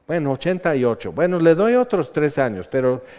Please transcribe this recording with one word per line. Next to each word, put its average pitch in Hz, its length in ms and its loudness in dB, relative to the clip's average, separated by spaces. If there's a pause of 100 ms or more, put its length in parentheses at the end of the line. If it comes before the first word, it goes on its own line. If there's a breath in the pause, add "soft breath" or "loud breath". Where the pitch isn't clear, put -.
Bueno, 151 240 -2
ochenta 170 440 -2
y 123 100 2
ocho. 107 260 -2
Bueno, 175 280 0
le 165 160 6
doy 226 200 2
otros 233 380 0
tres 147 240 0
años, 107 340 -2
pero 127 320 0 (160 loud breath)